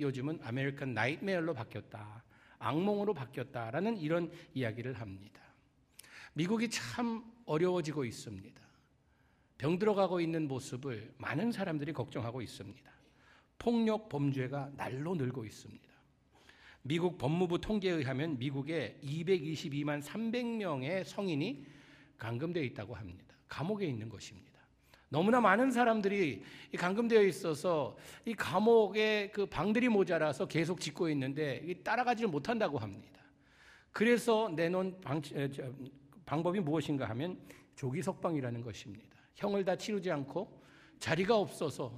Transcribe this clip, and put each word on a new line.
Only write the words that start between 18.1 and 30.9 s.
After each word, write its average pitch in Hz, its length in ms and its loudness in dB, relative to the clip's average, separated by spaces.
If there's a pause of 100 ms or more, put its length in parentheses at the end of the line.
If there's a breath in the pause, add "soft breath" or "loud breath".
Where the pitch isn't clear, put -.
미국에 139 640 -4
이백이십이만 151 1000 -2
삼백 226 560 -4
명의 170 480 -2
성인이 190 640 -2 (500 loud breath)
감금되어 147 460 -4
있다고 113 320 -6
합니다. 90 400 -14 (120)
감옥에 202 380 -4
있는 113 240 -4
것입니다. - 500 -16 (500 soft breath)
너무나 202 300 6
많은 226 300 8
사람들이 202 760 2 (280 loud breath)
이 185 60 -4
감금되어 214 480 6
있어서 160 720 0 (300 loud breath)
이 233 80 -4
감옥에 214 1000 4
그 202 140 0
방들이 214 420 4
모자라서 175 600 4
계속 156 340 0
짓고 160 280 0